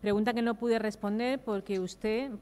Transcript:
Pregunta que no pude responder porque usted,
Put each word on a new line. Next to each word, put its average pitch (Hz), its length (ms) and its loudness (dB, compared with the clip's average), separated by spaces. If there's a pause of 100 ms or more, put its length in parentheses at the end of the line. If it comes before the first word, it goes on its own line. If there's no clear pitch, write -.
Pregunta 214 320 2
que 233 80 0
no 233 140 2
pude 226 240 2
responder 220 640 -2
porque 196 360 -2
usted, 220 520 -2 (100)